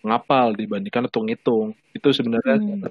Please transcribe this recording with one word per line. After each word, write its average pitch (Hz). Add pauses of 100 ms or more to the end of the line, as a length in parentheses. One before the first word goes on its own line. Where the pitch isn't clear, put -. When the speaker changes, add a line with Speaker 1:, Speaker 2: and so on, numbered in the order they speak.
Speaker 1:
ngapal 120
dibandingkan 104
untuk 110
ngitung. 110 (240)
Itu 143
sebenarnya 117
Speaker 2:
Hmm. 107
Speaker 1:
salah 101 (100)